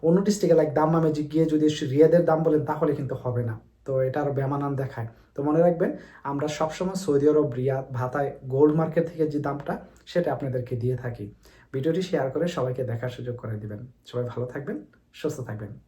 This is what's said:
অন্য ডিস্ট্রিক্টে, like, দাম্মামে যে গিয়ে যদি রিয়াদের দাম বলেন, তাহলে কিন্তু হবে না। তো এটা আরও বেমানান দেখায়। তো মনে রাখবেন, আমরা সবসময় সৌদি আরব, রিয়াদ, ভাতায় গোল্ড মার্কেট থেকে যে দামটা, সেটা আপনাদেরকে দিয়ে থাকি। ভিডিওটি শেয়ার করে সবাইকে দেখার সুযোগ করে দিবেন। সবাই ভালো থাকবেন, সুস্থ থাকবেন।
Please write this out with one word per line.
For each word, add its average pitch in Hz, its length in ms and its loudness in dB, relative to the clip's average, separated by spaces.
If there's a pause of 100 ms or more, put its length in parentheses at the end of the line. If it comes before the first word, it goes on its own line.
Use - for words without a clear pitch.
অন্য 175 240 4
ডিস্ট্রিক্টে, 170 340 4
like, 147 140 2
দাম্মামে 160 380 4
যে 147 100 -4
গিয়ে 156 240 2
যদি 151 200 2 (260)
রিয়াদের 160 320 6
দাম 160 180 4
বলেন, 151 220 2
তাহলে 151 300 0
কিন্তু 131 200 -6
হবে 120 300 -4
না। 113 160 -6 (240)
তো 135 160 -2
এটা 131 200 0
আরও 143 120 -2
বেমানান 139 440 -2
দেখায়। 120 320 -6 (260)
তো 143 80 -6
মনে 151 180 2
রাখবেন, 170 360 2 (280)
আমরা 143 240 -4
সবসময় 180 460 -4
সৌদি 147 340 2
আরব, 151 260 4
রিয়াদ, 131 380 -2
ভাতায় 127 380 -2 (140)
গোল্ড 139 300 6
মার্কেট 160 360 2
থেকে 160 160 0
যে 147 120 -2
দামটা, 143 360 -4 (320)
সেটা 165 260 0
আপনাদেরকে 127 440 -4
দিয়ে 123 200 -2
থাকি। 110 380 -10 (380)
ভিডিওটি 160 300 0
শেয়ার 139 280 -2
করে 175 180 -2
সবাইকে 127 360 -2
দেখার 117 260 -4
সুযোগ 120 260 -10
করে 110 200 -8
দিবেন। 104 240 -10 (280)
সবাই 123 160 -4
ভালো 120 220 -6
থাকবেন, - 300 -8 (360)
সুস্থ - 280 -6
থাকবেন। 107 320 -10 (160)